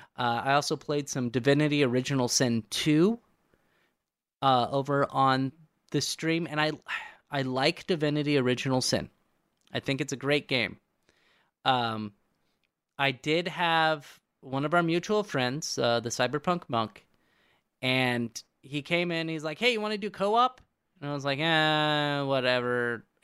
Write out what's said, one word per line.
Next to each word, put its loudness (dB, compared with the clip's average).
Uh, 0
I 2
also 0
played -4
some -4
Divinity 4
Original 2
Sin 2
two, 4
uh, 4
over 0
on 2
the 0
stream, -2
and -4
I, 0
I -2
like -2
Divinity: 0
Original 0
Sin. -2
I -4
think -4
it's -6
a -6
great -2
game. -2
Um, 0
I 2
did -2
have 0
one -4
of -2
our 4
mutual 0
friends, -4
uh, 2
the -6
Cyberpunk -2
Monk, -4
and 0
he -10
came -2
in, -4
he's -6
like, -8
"Hey, 2
you -2
wanna -4
do -8
co-op?" 0
And -6
I -4
was -6
like, -2
"Eh, 2
whatever." 0